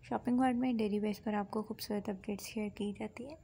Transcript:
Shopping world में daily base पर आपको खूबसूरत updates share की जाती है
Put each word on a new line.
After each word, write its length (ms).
Shopping 320
world 180
में 180
daily 240
base 180
पर 160
आपको 280
खूबसूरत 480
updates 360
share 240
की 220
जाती 320
है 200